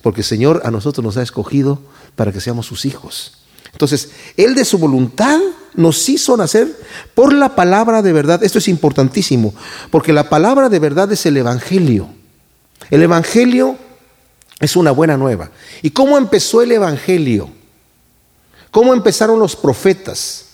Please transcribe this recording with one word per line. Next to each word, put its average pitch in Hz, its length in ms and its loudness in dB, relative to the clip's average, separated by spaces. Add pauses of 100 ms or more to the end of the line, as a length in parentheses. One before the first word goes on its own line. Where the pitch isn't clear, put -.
porque 107 200 -2
el - 40 -4
Señor 135 380 0
a 120 80 -4
nosotros 117 320 -6
nos 110 140 -6
ha 127 40 -4
escogido 139 600 -4 (340)
para 101 160 -2
que 95 80 -12
seamos 117 260 -8
sus - 200 -12
hijos. - 560 -12 (320)
Entonces, 143 380 -2 (280)
Él 240 180 2
de 254 100 2
su 202 120 -2
voluntad 160 640 0 (360)
nos 165 340 0
hizo 269 260 0
nacer 226 400 0 (400)
por 277 180 4
la 277 220 2
palabra 214 460 2
de 185 120 2
verdad. 156 300 2
Esto - 140 -2
es - 100 0
importantísimo, 135 840 0 (360)
porque 156 240 2
la 147 160 0
palabra 247 400 2
de 190 100 2
verdad 156 320 0
es 190 140 -4
el 147 120 2
Evangelio. 123 720 0 (800)
El 156 140 4
Evangelio 247 760 0 (840)
es - 160 -2
una 165 160 4
buena 147 260 2
nueva. 113 340 -4 (300)
¿Y 151 100 -2
cómo 277 260 2
empezó 226 440 0
el 240 100 0
Evangelio? 156 800 -2 (1200)
¿Cómo 247 240 4
empezaron 220 460 0
los 202 160 0
profetas? - 1000 -4